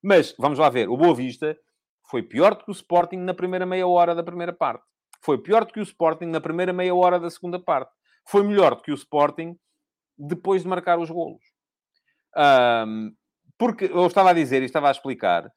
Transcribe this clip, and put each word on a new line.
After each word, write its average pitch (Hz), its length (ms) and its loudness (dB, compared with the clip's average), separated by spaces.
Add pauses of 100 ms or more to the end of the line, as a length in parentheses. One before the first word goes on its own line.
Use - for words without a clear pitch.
Mas, 185 380 4
vamos 139 180 -2
lá 151 120 4
ver, 120 180 0
o 117 80 -2
Boa 160 180 4
Vista 131 440 -6 (520)
foi 120 140 -6
pior 185 320 2
do - 80 -20
que - 80 -14
o - 0 -
Sporting 175 460 -2
na 180 160 -6
primeira 180 320 -6
meia 185 220 -4
hora 175 280 2
da 170 80 -6
primeira 175 300 -10
parte. 131 320 -6 (360)
Foi 139 160 -2
pior 214 280 0
do - 80 -20
que 214 60 -10
o 208 40 -4
Sporting 165 440 -4
na 165 120 -4
primeira 170 320 -4
meia 180 240 -2
hora 180 240 2
da 170 100 -8
segunda 180 300 -10
parte. 151 320 -4 (340)
Foi 202 180 2
melhor 196 320 4
do - 60 -20
que - 100 -10
o - 40 -4
Sporting 156 640 -4 (600)
depois 175 440 -4
de 175 80 -10
marcar 180 280 -2
os 165 120 -6
golos. 165 340 -10 (920)
Ahm, 117 720 2 (480)
porque 226 280 -2
eu 175 220 2
estava 185 220 4
a 180 40 6
dizer 135 280 0
e 131 40 -4
estava 143 220 -2
a 139 40 4
explicar 92 640 -4